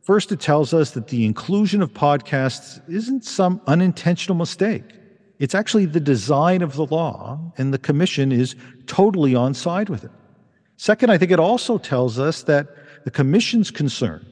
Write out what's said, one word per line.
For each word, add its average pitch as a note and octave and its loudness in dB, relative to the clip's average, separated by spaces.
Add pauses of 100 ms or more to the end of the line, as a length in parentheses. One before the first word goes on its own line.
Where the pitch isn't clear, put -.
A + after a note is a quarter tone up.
First, G3 2
it E3+ -4
tells D3+ 0
us D#3 2
that A2+ -10
the A#2 0
inclusion G3 0
of D3+ -2
podcasts C#3 -2
isn't A3+ -6
some F3+ 0
unintentional F3 0
mistake. F3 -2 (540)
It's C#3+ -2
actually G#3 2
the D#3+ -2
design C#3+ 2
of C3+ -6
the D3+ -4
law, D3+ -4 (200)
and C3+ 0
the C3+ -2
Commission C#3+ 0
is B2 0 (320)
totally F3+ 2
on B2+ 0
side F#3+ -4
with C3+ -8
it. - -18 (680)
Second, A3 2
I E3+ 6
think F3 2
it F3 6
also A3 2
tells B2 -2
us D3 -2
that C#3+ 2 (380)
the C#3+ -6
Commission's F#3+ 2
concern A#2 -4